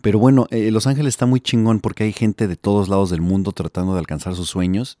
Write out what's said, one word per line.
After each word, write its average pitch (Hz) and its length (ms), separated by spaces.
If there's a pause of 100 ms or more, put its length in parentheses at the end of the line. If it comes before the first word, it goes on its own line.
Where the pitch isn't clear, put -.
Pero 107 160
bueno, 127 320
eh, 110 200
Los 110 160
Ángeles 139 280
está - 120
muy 127 140
chingón 113 400
porque - 240
hay 107 80
gente 107 360
de 87 80
todos 101 320
lados 98 220
del 87 100
mundo 95 320
tratando 90 400
de 92 60
alcanzar 80 360
sus 87 140
sueños. 92 520